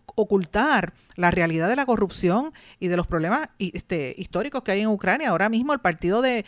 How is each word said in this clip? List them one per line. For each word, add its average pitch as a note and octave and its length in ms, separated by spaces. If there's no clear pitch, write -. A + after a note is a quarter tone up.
ocultar G#3 760
la F3 160
realidad E3 380
de A#3 80
la C#4+ 80
corrupción G#3+ 680
y F3+ 80
de F3 80
los F3 100
problemas F3+ 420
hi-, F#3 160
este, D#3+ 440
históricos G#3+ 440
que G3 100
hay G3 80
en G#3+ 80
Ucrania. G#3+ 400
Ahora F#3+ 220
mismo B3 240
el C4+ 40
partido F3+ 420
de, B3 280